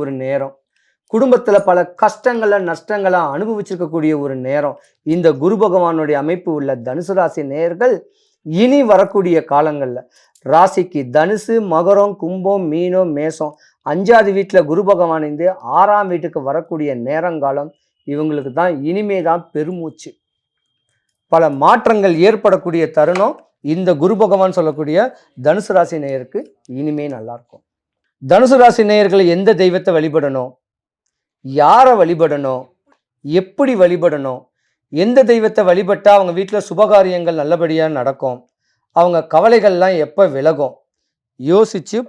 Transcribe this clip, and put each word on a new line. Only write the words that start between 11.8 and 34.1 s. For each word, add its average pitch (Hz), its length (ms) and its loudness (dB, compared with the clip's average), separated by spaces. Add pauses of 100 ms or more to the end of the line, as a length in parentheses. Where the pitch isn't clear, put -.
கும்பம், 185 520 -4
மீனம், 180 440 -2
மேசம் 156 380 -6 (360)
அஞ்சாவது 202 460 4
வீட்டுல 196 220 2 (100)
குரு 175 200 0
பகவான் 165 380 0
இருந்து 147 200 -4 (320)
ஆறாம் 202 340 2
வீட்டுக்கு 160 260 -6 (100)
வரக்கூடிய 160 400 -6 (180)
நேரங்காலம் 151 640 -4 (420)
இவங்களுக்கு 147 460 -6
தான் 180 140 0 (160)
இனிமே 202 280 -4 (100)
தான் 170 140 -2 (140)
பெருமூச்சு. 156 540 -10 (1200)
பல 165 100 4 (200)
மாற்றங்கள் 208 520 2 (120)
ஏற்படக்கூடிய 190 560 0 (140)
தருணம் 180 380 0 (380)
இந்த 180 160 -4 (120)
குரு 190 200 2
பகவான் 190 360 2
சொல்லக்கூடிய 156 400 -2 (480)
தனுசு 190 300 0
ராசி 170 280 0
நேயருக்கு 135 360 -8 (400)
இனிமே 147 260 -6 (100)
நல்லா 113 220 -14
இருக்கும். - 260 -20 (680)
தனுசு 247 300 4
ராசி 233 280 6
நேயர்களை 196 340 4 (120)
எந்த 196 260 2
தெய்வத்தை 185 340 0
வழிபடணும், 143 560 -2 (920)
யாரை 170 560 4
வழிபடணும், 147 640 -2 (800)
எப்படி 254 400 -2
வழிபடணும், 151 600 0 (600)